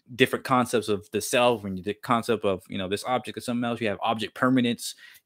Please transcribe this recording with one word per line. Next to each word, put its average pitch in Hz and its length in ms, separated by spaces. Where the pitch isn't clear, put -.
different 120 320
concepts 123 420
of 101 220
the 104 100
self 120 460
and 92 180
the 101 80
concept 117 540
of, 92 220
you 101 100
know, 95 100
this 101 160
object 120 320
is 113 80
something 120 200
else. 117 180
You 113 60
have 98 140
object 110 320
permanence, 123 600